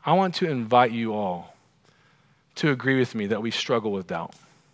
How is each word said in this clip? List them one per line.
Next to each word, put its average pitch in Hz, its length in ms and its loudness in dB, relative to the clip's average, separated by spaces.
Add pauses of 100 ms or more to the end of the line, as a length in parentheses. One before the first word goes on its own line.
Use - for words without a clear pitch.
I 147 80 2
want 185 220 2
to 175 140 -2
invite 123 420 4
you 113 220 -4
all 92 420 -6 (1000)
to 151 160 2
agree 131 260 0
with 123 180 0
me 104 120 -2
that 104 140 -2
we 113 100 -4
struggle 113 400 -2
with 95 160 -4
doubt. 85 260 -8 (400)